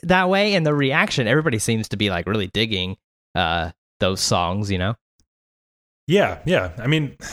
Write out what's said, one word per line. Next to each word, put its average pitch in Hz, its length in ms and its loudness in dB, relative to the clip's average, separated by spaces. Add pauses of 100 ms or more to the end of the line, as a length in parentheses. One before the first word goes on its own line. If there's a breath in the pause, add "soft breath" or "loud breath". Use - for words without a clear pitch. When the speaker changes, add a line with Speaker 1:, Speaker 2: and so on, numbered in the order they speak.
Speaker 1:
that 180 240 2
way. 202 260 2
And 165 120 2
the 147 80 2
reaction, 143 520 0
everybody 135 320 2
seems 110 300 -2
to 107 80 -6
be, 104 140 0
like, 87 160 -2
really 101 220 -2
digging, 95 500 -2 (360)
uh, 85 360 0 (280)
those 95 220 0
songs, 98 500 0
you 95 60 0
know? 92 180 -2 (1120)
Speaker 2:
Yeah, 143 360 2
yeah. 101 340 0
I 113 80 -6
mean, 151 300 0 (160)